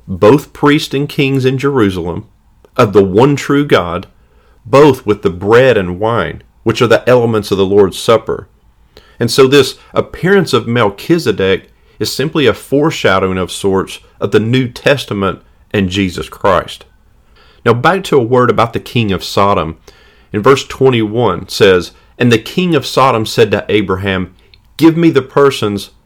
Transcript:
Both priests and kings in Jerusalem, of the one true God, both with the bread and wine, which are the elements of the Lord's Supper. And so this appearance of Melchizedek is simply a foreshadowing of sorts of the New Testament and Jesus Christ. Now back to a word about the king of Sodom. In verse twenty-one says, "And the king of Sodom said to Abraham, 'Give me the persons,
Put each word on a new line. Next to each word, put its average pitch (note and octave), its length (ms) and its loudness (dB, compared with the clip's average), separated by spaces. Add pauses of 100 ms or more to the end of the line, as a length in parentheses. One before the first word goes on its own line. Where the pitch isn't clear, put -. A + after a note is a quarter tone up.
Both G#2 460 2
priests D3 400 -2
and C#3+ 140 -4
kings C3+ 380 -2
in C3 120 0
Jerusalem, G2+ 680 -2 (520)
of G2+ 160 2
the G2+ 100 6
one A#2 320 2
true C#3+ 300 -2
God, F2+ 420 -2 (580)
both C3+ 400 4
with G#2 160 -2
the G2+ 80 -2
bread G#2+ 480 2
and F2+ 220 -4
wine, A2 420 -4 (220)
which - 180 -2
are A#2+ 60 4
the A2 200 2
elements A#2 440 2
of G2 60 0
the G2 80 2
Lord's G2 340 2
Supper. - 480 -2 (720)
And A#2+ 100 -2
so C3+ 180 4
this C3+ 300 2 (160)
appearance F3+ 580 -2
of A2+ 160 -2
Melchizedek G#2 1040 -2 (300)
is G#2+ 120 -6
simply D3 360 -2
a G#2 60 4
foreshadowing F#2+ 840 0
of F2+ 140 -4
sorts F#2+ 480 -4 (200)
of G#2 120 -6
the A2 80 4
New A#2+ 280 0
Testament G#2 760 -4 (300)
and G2 180 0
Jesus F#2 380 -4
Christ. - 580 -2 (800)
Now A#2 80 2
back E3 320 0
to - 120 0
a A#2+ 60 4
word B2 260 2
about A2+ 240 -2
the G#2+ 60 -6
king A2 320 -4
of F2+ 120 -4
Sodom. F#2+ 540 0 (540)
In G#2 100 -4
verse C3 240 0
twenty-one A2 840 -2
says, F#2 420 2 (260)
"And B2 140 0
the A2+ 60 4
king F3 380 -2
of B2+ 100 -2
Sodom B2 400 0
said A2 260 0
to G#2 180 -2
Abraham, F#2+ 640 -2 (420)
'Give D#3+ 200 4
me E3+ 120 2
the C3 120 2
persons, A2 680 -2 (140)